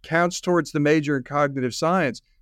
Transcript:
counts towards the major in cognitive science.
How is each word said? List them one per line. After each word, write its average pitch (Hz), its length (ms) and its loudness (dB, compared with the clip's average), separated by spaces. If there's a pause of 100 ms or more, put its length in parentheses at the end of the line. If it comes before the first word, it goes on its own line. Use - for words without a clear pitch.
counts 175 380 0
towards 175 320 0
the 156 80 0
major 147 360 2
in 127 60 -4
cognitive 135 520 -2
science. 165 460 0 (220)